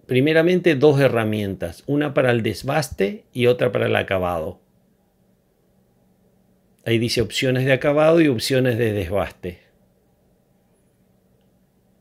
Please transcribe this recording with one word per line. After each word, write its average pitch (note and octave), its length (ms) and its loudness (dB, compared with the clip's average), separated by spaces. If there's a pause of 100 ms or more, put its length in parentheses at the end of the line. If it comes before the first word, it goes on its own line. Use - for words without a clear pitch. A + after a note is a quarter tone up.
primeramente D#3+ 680 2
dos C#3 260 4
herramientas, G#2+ 840 -2
una C#3+ 260 -2
para C3+ 200 2
el A#2 100 0
desbaste D3 880 -4
y B2 140 0
otra B2 260 2
para A2+ 140 -2
el A2 100 0
acabado. F#2 640 -4 (2250)
Ahí A2+ 140 0
dice A#2 240 -2
opciones B2+ 420 -2
de C3+ 80 2
acabado D3+ 480 2
y D#3 80 4
opciones B2+ 480 0
de A2 160 0
desbaste. F2+ 680 -4 (2500)